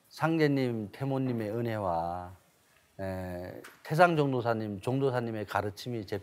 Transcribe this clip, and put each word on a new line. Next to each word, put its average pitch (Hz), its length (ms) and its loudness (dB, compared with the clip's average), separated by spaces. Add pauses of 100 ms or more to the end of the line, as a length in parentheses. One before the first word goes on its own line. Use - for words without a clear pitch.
상제님, 139 840 2
태모님의 131 580 -2
은혜와, 92 840 -2 (680)
예, 92 640 -8 (220)
태상 170 320 6
종도사님, 113 640 0
종도사님의 123 640 0
가르침이 107 600 -4
제 101 160 -6